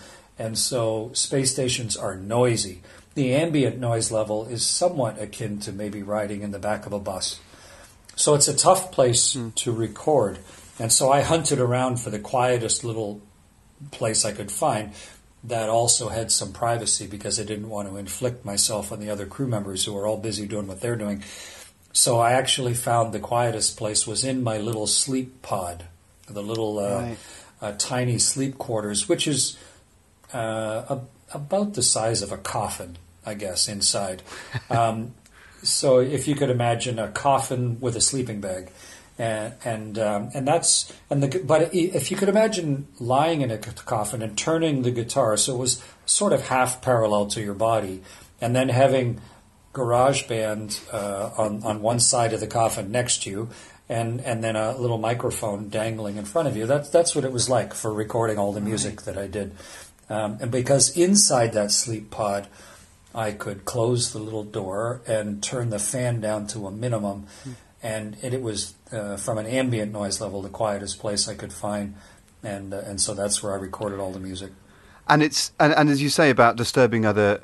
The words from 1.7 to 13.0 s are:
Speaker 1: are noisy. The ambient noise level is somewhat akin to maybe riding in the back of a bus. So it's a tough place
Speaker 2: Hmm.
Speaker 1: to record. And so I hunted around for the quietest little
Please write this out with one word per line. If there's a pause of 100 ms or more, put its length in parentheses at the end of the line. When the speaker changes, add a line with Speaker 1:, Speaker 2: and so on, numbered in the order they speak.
Speaker 1:
are
noisy. (340)
The
ambient
noise
level
is
somewhat
akin
to
maybe
riding
in
the
back
of
a
bus. (760)
So
it's
a
tough
place
Speaker 2:
Hmm.
Speaker 1:
to
record. (380)
And
so
I
hunted
around
for
the
quietest
little (680)